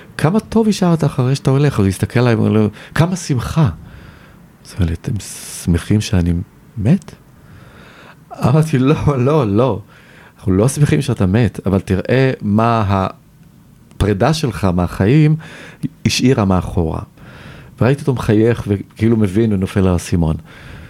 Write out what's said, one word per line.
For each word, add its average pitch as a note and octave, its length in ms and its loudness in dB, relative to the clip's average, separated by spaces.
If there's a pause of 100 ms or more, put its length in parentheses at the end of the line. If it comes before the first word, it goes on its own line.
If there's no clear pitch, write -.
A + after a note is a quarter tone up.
(160)
כמה F#3+ 240 0
טוב A3 280 0
השארת E3+ 360 0
אחרי C3 300 0
שאתה C#3 160 -2
הולך." C#3 240 2
אז - 60 -2
הוא G2 80 2
הסתכל G2+ 320 -2
עליי, A#2+ 140 2
ואומר G#2+ 180 2
לו, G#2+ 160 2 (260)
"כמה F3+ 220 2
שמחה." C#3+ 520 -2 (960)
אז - 60 -20
הוא - 80 -10
אומר F2 100 0
לי, E2 60 -4
"אתם - 180 -8 (520)
שמחים F#2 360 0
שאני F2 320 -2 (460)
מת?" B2+ 360 -2 (1160)
אמרתי, D3 460 0
"לא, C3 160 2 (240)
לא, C3+ 280 2
לא. G2+ 340 0 (580)
אנחנו - 140 -4
לא G2+ 160 4
שמחים D3 340 0
שאתה G#2+ 240 0
מת, G2+ 400 0
אבל F#2+ 140 2
תראה B2+ 600 0
מה A2 440 0 (1080)
הפרידה G#2 400 2
שלך C#3 300 -4
מהחיים G2+ 720 2 (680)
השאירה B2 380 2
מאחורה." F2 560 -2 (800)
וראיתי B2+ 200 2
אותו C#3 140 -2
מחייך, A2+ 540 0
וכאילו G#2 480 0
מבין G#2+ 360 0
ונופל F#2+ 360 0
האסימון. E2+ 480 0 (540)